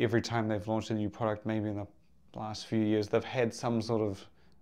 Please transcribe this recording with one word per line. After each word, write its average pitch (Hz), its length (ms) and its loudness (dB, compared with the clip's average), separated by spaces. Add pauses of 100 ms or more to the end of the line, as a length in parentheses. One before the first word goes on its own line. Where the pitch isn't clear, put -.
every 117 220 4
time 113 260 -2
they've 107 180 -2
launched 110 240 0
a 113 40 0
new 104 160 0
product, 107 360 -2
maybe 110 220 0
in 101 80 -2
the 101 100 -6 (480)
last 110 320 -8
few 113 140 2
years, 107 280 4
they've 113 140 4
had 120 300 0
some 117 280 -2
sort 110 200 0
of 101 260 -4 (360)